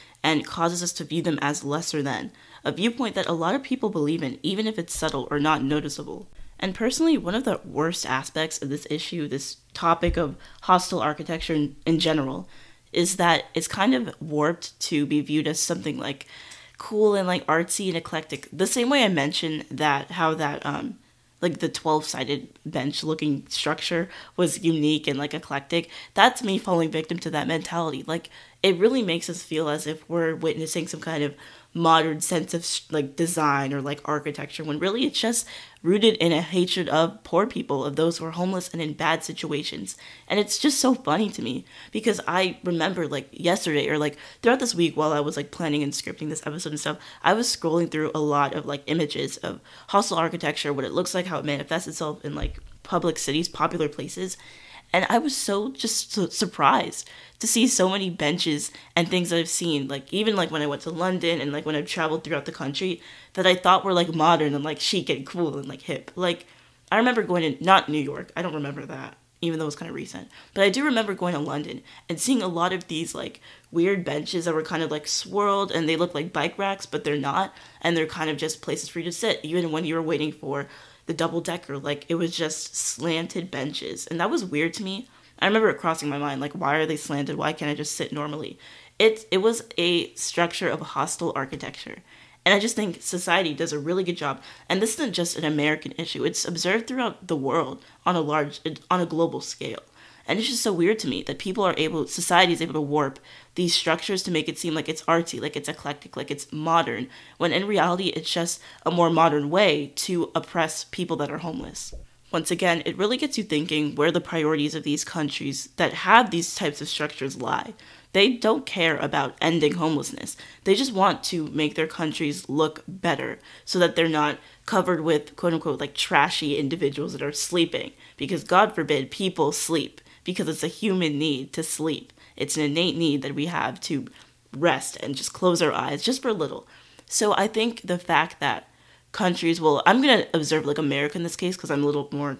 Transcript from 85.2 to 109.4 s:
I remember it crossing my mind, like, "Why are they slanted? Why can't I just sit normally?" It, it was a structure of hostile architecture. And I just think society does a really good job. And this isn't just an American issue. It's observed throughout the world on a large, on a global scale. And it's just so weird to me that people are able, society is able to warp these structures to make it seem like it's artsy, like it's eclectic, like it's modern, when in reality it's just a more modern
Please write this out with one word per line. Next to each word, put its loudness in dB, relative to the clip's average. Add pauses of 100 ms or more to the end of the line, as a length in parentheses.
I 2
remember 6
it -2
crossing -2
my -2
mind, -2
like, -6
"Why 0
are 2
they -2
slanted? -4
Why -2
can't -4
I 0
just -4
sit -4
normally?" -6 (400)
It, 6
it 4
was 2 (120)
a 2
structure -2
of -2
hostile -4
architecture. -8 (420)
And 8
I 6
just 0
think -2
society 0
does -2
a -4
really 0
good -2
job. -4 (260)
And 2
this 2
isn't 0
just -2
an -4
American 0
issue. -4
It's 0
observed 0
throughout -4
the 0
world -2 (220)
on 4
a 2
large, 0 (320)
on 2
a 2
global 0
scale. -10 (460)
And 0
it's 0
just -2
so 2
weird 4
to -4
me -2
that -6
people -2
are 2
able, 0
society 4
is -2
able -4
to 0
warp 0 (380)
these 2
structures 0
to -4
make 0
it -8
seem -2
like -2
it's -4
artsy, 2
like -6
it's -6
eclectic, -8
like -8
it's -8
modern, 0 (280)
when 0
in 0
reality 2
it's -4
just -2 (240)
a 2
more 6
modern 4